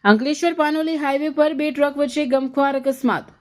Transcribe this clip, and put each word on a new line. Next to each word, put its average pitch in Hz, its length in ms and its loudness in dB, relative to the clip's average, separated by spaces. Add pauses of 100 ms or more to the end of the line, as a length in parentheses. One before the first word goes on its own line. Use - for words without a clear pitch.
અંકલેશ્વર 294 480 2
પાનોલી 311 420 0
હાઈવે 285 340 -2
પર 302 240 2
બે 294 160 -2
ટ્રક 285 260 0
વચ્ચે 294 300 -2
ગમખ્વાર 269 500 0
અકસ્માત. 262 540 -2 (100)